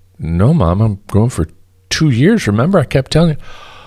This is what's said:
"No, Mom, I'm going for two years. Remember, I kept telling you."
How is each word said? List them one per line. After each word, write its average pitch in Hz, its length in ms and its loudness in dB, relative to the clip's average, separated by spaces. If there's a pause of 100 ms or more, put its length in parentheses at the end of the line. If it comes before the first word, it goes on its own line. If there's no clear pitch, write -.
(200)
"No, 110 340 0
Mom, 95 280 0
I'm 107 260 -2
going 113 220 0
for 87 180 -4 (420)
two 156 200 0
years. 151 360 2
Remember, 123 320 0
I 139 60 2
kept - 280 -4
telling 165 200 2
you." 143 60 -4 (480)